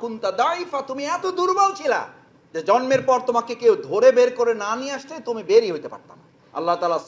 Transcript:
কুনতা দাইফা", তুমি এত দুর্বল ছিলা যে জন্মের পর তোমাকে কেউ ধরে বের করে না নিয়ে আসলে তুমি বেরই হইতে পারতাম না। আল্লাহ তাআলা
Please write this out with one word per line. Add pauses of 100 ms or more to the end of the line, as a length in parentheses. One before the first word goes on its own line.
কুনতা
দাইফা",
তুমি
এত
দুর্বল
ছিলা (460)
যে
জন্মের
পর
তোমাকে
কেউ
ধরে
বের
করে
না
নিয়ে
আসলে
তুমি
বেরই
হইতে
পারতাম
না।
আল্লাহ
তাআলা